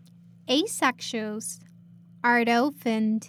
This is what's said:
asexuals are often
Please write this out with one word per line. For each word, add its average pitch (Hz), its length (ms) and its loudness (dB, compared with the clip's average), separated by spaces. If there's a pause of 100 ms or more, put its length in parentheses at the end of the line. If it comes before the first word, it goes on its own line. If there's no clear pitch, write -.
(480)
asexuals 247 1120 -4 (600)
are 240 240 4
often 226 840 0